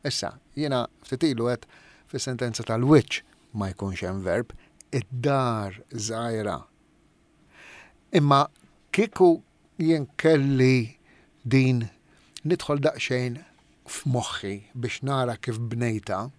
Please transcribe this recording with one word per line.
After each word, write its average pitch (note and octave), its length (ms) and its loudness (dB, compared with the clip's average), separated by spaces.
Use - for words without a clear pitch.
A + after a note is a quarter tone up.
Issa, - 300 -6
jiena C#3 300 -2
ftit C3 220 -4
ilu A#2 180 -2
qed B2 160 -4
fis-sentenza B2 560 -6
tal-wiċċ A#2+ 540 4
ma G2 160 -2
jkunx F#2+ 320 -6
hemm F#2+ 160 -4
verb, F#2 320 -2
id-dar B2 880 -2
żgħira. A2 640 -4
Imma C#3+ 240 6
kieku F#3 400 4
jien D#3+ 400 2
kelli C3 800 4
din B2+ 400 4
nidħol D3 400 -2
daqsxejn B2 560 -2
f'moħħi A#2 680 -4
biex B2 320 -8
nara B2+ 320 -2
kif A#2 160 -6
bnejta A2+ 680 -4